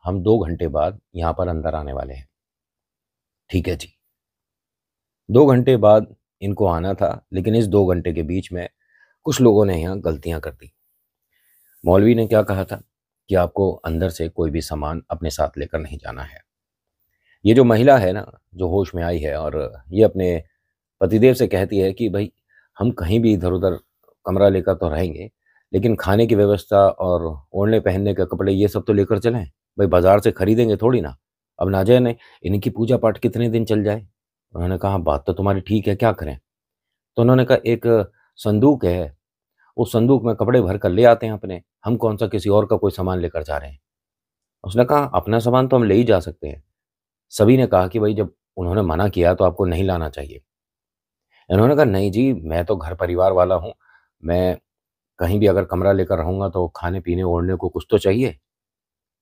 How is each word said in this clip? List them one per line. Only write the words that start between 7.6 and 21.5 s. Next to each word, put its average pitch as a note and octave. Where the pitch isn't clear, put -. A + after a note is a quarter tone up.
दो G2+
घंटे F2
के E2
बीच F2
में F2
कुछ C3
लोगों G#2+
ने F2+
यहाँ F#2+
गलतियाँ E2
कर D2+
दी। -
मौलवी G2
ने A2+
क्या G#2+
कहा G2
था F#2
कि G2
आपको F2+
अंदर E2
से E2
कोई E2
भी D#2+
सामान D2+
अपने E2
साथ D2+
लेकर D2+
नहीं D2+
जाना C#2
है। -
ये G#2
जो C3
महिला A#2+
है F#2
ना, G#2
जो F#2
होश F#2+
में E2+
आई F2
है, D2
और D2+
ये G2
अपने F2+
पतिदेव A2
से B2
कहती G2